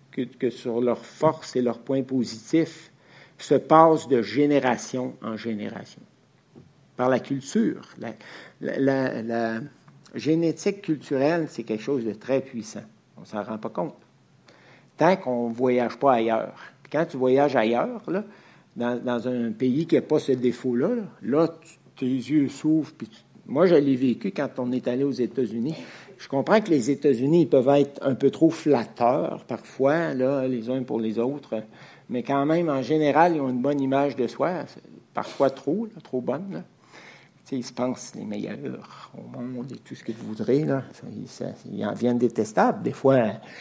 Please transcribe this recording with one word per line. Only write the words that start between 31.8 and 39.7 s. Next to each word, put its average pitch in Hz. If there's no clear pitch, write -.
Mais 120
quand 139
même, 165
en 135
général, 156
ils 151
ont 135
une 127
bonne 143
image 135
de 123
soi. 156
C'est -
parfois -
trop, 190
là, 214
trop 127
bonne, 143
là. 165
Tu -
sais, 127
ils 120
se -
pensent 127
les 101
meilleurs 104
au 123
monde 123